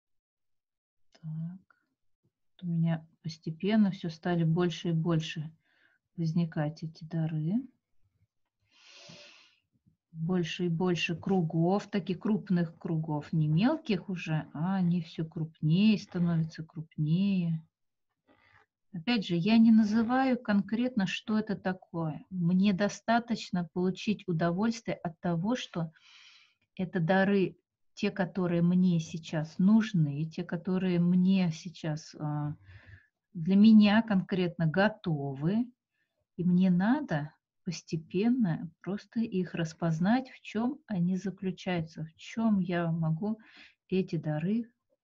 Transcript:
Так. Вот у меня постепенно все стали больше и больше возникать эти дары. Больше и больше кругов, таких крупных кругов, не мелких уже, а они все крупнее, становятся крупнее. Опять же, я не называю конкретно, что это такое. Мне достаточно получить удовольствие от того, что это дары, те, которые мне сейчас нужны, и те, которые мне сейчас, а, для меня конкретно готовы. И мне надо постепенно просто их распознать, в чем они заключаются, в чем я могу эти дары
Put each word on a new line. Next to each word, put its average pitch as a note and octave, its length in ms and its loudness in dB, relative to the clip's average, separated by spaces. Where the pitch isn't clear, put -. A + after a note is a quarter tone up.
Так. E3 460 -10
Вот - 100 -20
у F3+ 40 -6
меня E3 400 0
постепенно F#3+ 680 0
все - 200 -6
стали F3 340 0
больше E3+ 460 0
и - 20 0
больше D#3+ 580 -2
возникать D#3+ 640 -2
эти D#3+ 220 -12
дары. D#3+ 500 -4
Больше E3+ 540 -2
и - 20 0
больше E3+ 460 -2
кругов, F3 720 0
таких G3 340 -4
крупных F3 580 0
кругов, D#3 540 -4
не D#3 140 2
мелких G3 640 0
уже, E3 440 -6
а F3 240 -4
они F3 260 0
все D#3+ 220 -10
крупнее, E3 720 0
становятся E3 680 -2
крупнее. E3 1000 -2
Опять G3 340 -2
же, F3 100 0
я G3+ 220 4
не A3+ 120 8
называю A#3 640 4
конкретно, A3 720 0
что - 320 -2
это G#3+ 160 -4
такое. E3 760 -6
Мне F#3 420 2
достаточно G#3 1000 -2
получить F#3 540 -2
удовольствие F3 680 -2
от - 240 -10
того, F3+ 340 -2
что E3 380 -6
это F#3 220 -4
дары, F#3+ 580 2
те, G3+ 160 -2
которые F#3 520 0
мне F3+ 360 4
сейчас D#3+ 600 -6
нужны, F3+ 640 2
и D#3+ 60 -4
те, F3+ 140 -8
которые F3+ 560 -2
мне F3+ 540 4
сейчас, D#3+ 680 -10
а, D3 380 -4
для F3+ 240 0
меня G#3+ 460 8
конкретно F#3 640 0
готовы. E3 1040 0
И F3 80 -2
мне F3+ 260 4
надо F3+ 640 0
постепенно F3+ 1080 -2
просто G3+ 380 -8
их F#3 340 -4
распознать, F3 760 -2
в - 100 -20
чем A#3+ 480 -4
они F3+ 280 0
заключаются, F3+ 880 -6
в D#3+ 120 -14
чем A3 420 0
я F3 320 0
могу E3 480 -2
эти F#3 280 -2
дары D#3+ 540 -2